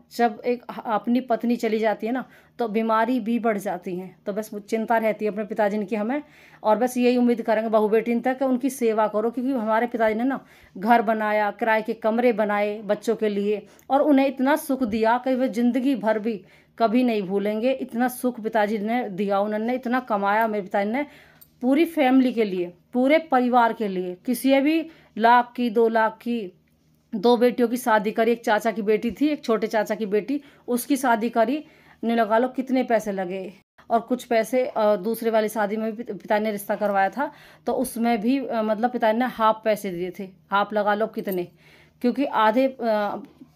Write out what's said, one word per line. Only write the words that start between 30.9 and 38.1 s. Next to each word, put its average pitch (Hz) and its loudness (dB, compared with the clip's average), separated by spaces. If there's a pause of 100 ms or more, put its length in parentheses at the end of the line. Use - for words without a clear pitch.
शादी 240 2
करी, 240 0 (380)
नहीं 233 0
लगा 220 2
लो 254 2
कितने 262 -2
पैसे 220 -2
लगे। 185 -6 (360)
और 226 2
कुछ 247 -4
पैसे, 247 0
अ, 214 2
दूसरे 220 -2
वाली 220 2
शादी 208 -2
में 220 -4
भी 220 -10
पित-, 214 -12
पिता 208 0
ने 214 -2
रिश्ता 202 -6
करवाया 196 0
था, 269 -4 (340)
तो 240 -2
उसमें 233 -2